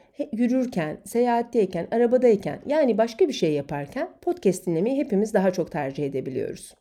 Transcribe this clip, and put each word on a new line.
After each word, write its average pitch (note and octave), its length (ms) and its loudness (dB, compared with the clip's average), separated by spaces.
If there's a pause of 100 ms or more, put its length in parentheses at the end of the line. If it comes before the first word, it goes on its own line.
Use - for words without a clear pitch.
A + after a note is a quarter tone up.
(120)
he-, C#4+ 200 -8
yürürken, A#3 720 0
seyahatteyken, A#3 880 0
arabadayken, A#3 760 2
yani C4+ 320 2
başka A#3 300 2
bir C4+ 40 -4
şey D#3+ 200 0
yaparken C#3+ 560 -4 (140)
podcast G#3+ 440 0
dinlemeyi F#3+ 300 0
hepimiz G#3+ 380 0
daha F#3+ 160 4
çok F3+ 220 -4
tercih C#3+ 340 -4
edebiliyoruz. B2+ 760 -8